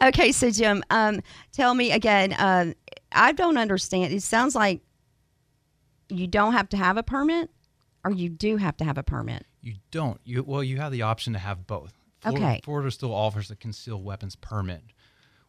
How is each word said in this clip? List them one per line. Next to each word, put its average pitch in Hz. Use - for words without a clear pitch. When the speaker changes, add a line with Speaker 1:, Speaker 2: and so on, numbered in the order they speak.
Speaker 1:
Okay, 269
so 247
Jim, 208
um, 214
tell 247
me 247
again, 196
uh, 185
I 254
don't 320
understand. 185
It 196
sounds 247
like 208
you 185
don't 208
have 202
to 202
have 190
a 233
permit, 302
or 196
you 175
do 208
have 180
to 160
have 139
a -
permit? 117
Speaker 2:
You 113
don't. 151
You, 123
well, 139
you 131
have 147
the 120
option 110
to 98
have 92
both. 90
Flor-, 214
Speaker 1:
Okay. 131
Speaker 2:
Florida 143
still 117
offers 104
a 104
concealed 104
weapons 98
permit, 92